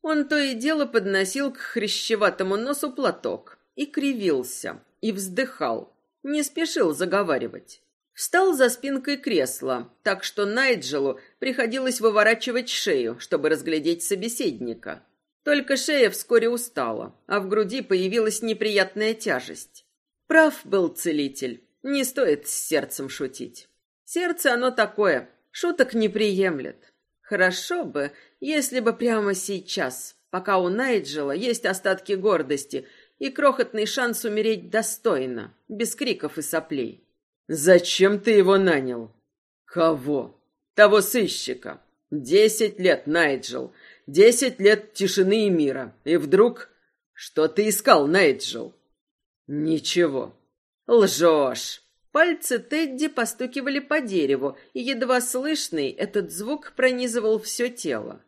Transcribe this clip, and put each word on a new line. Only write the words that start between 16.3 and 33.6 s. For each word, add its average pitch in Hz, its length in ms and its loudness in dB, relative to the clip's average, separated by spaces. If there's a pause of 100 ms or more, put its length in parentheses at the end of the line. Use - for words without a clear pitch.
устала, 123 680 -6 (120)
а 202 120 0
в 190 80 -6
груди 214 360 -2
появилась 208 580 0
неприятная 214 720 0
тяжесть. - 720 -8 (400)
Прав 320 380 4
был 190 240 0
целитель, 139 760 -6 (200)
не 277 200 -2
стоит 214 440 0
с - 80 -6
сердцем - 520 -4
шутить. 127 600 -12 (340)
Сердце 339 500 0
оно 247 180 2
такое, 202 580 0 (220)
шуток 349 420 0
не 220 160 2
приемлет. 190 840 -2 (300)
Хорошо 185 640 -2
бы, 143 300 -6 (260)
если 277 400 -2
бы 226 140 0
прямо 220 420 0
сейчас, 185 800 -8 (160)
пока 185 260 0
у 180 120 2
Найджела 160 640 -2
есть 233 320 -4
остатки 190 480 -2
гордости 151 760 -2 (320)
и 269 100 -4
крохотный 262 560 0